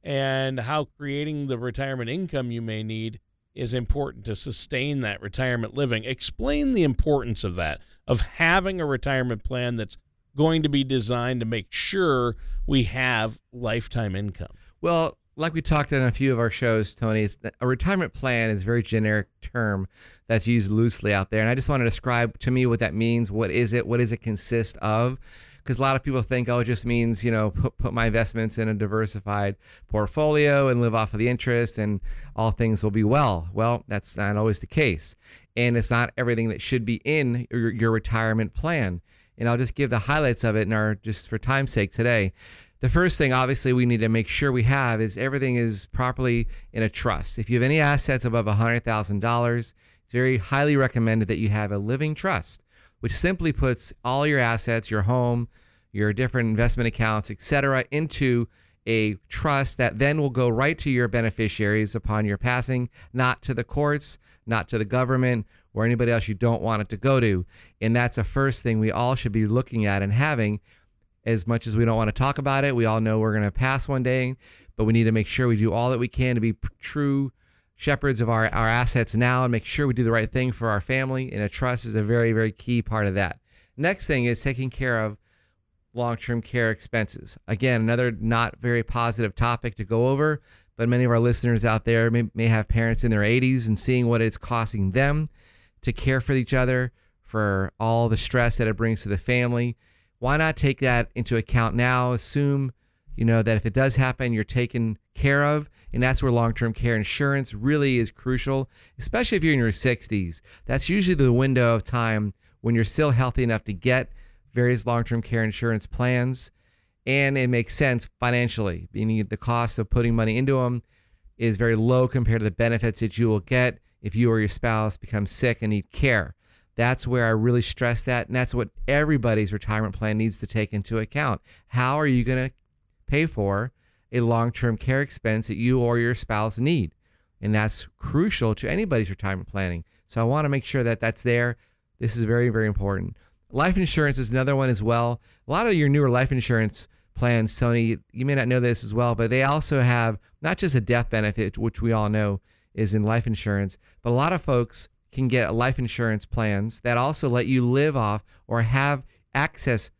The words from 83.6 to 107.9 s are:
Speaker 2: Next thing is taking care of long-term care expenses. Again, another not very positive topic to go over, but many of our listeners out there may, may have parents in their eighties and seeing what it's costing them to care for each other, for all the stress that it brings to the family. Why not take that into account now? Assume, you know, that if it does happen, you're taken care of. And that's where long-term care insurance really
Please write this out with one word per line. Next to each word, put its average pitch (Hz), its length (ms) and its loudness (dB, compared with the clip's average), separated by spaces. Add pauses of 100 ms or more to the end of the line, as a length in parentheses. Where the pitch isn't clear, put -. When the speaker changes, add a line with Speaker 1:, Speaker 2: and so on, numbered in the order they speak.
Speaker 2:
Next 175 320 -2
thing 131 160 0
is 120 180 0
taking 131 260 -2
care 123 300 -2
of 107 180 -4 (800)
long-term 120 480 -4
care 113 300 0
expenses. - 720 -4
Again, 113 360 0
another 120 280 0
not 113 480 -2
very 120 240 0
positive 117 540 -2
topic 117 400 -2
to 107 80 -8
go 113 240 2
over, 147 340 0 (340)
but 117 120 0
many 123 160 4
of 120 80 4
our 117 80 4
listeners 117 440 2
out 110 200 0
there 117 260 2
may, 117 240 0
may 113 140 0
have 110 180 2
parents 117 380 0
in 117 80 2
their 104 100 2
eighties 123 460 2
and 107 100 2
seeing 123 300 2
what 117 120 2
it's 113 160 0
costing 110 540 -2
them 143 380 0 (540)
to 123 100 -2
care 131 280 0
for 131 120 -2
each 131 200 0
other, 127 380 0 (320)
for 98 560 -2
all 113 300 2
the 110 80 2
stress - 420 2
that 117 80 2
it 107 100 0
brings 113 280 0
to 104 40 -6
the 98 100 -2
family. 120 580 0 (420)
Why 131 180 0
not 160 200 0
take 139 220 2
that 123 380 2
into 120 200 -2
account 113 380 0
now? 123 380 2
Assume, 139 580 0 (460)
you 110 80 0
know, 113 180 4
that 110 140 2
if 104 100 -2
it 107 60 -2
does 131 240 2
happen, 127 360 0
you're 107 120 0
taken 117 520 -2 (200)
care 143 280 4
of. 147 240 0 (240)
And 120 80 -2
that's 127 220 2
where 135 80 2
long-term 117 440 0
care 117 200 0
insurance 139 580 -2
really 135 460 0